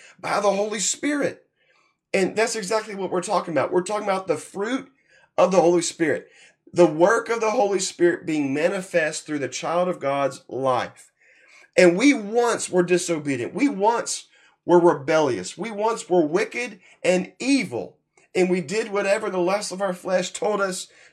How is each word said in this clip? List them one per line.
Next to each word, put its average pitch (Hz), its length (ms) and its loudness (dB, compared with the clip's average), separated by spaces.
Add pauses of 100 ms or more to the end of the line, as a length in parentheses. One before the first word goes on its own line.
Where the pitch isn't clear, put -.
(180)
by 160 220 -4
the 202 120 2
Holy 208 280 -4
Spirit. - 680 -4 (640)
And 190 220 0
that's 220 220 -2
exactly 214 380 -4
what 190 160 -6
we're 180 120 -2
talking 180 300 -2
about. 135 200 0
We're 180 100 2
talking 208 260 -4
about 190 180 -2
the 160 100 0
fruit 208 540 -8 (480)
of 185 140 4
the 190 80 6
Holy 170 220 4
Spirit, - 460 -4 (440)
the 175 140 8
work 185 420 2
of 226 120 -2
the 220 120 0
Holy 202 260 0
Spirit 175 480 0
being 151 260 -2
manifest 165 720 -2
through 151 140 -6
the 131 100 -4
child 170 400 -2
of 175 120 -6
God's 139 480 -2
life. 123 640 -2 (640)
And 175 180 8
we 269 160 6
once 226 560 0
were 180 140 2
disobedient. 160 720 -2
We 254 140 2
once 208 580 -2 (380)
were 170 160 6
rebellious. 147 760 2
We 208 140 -8
once 214 400 -4
were 180 160 4
wicked 220 540 -4 (220)
and 185 360 0
evil. 208 600 -2 (360)
And 185 160 2
we 185 100 0
did 208 320 -4
whatever 202 380 0
the 185 80 -4
lusts 185 340 -2
of 185 80 -10
our 190 140 -2
flesh 180 360 -2
told 208 300 -4
us 185 280 -4 (240)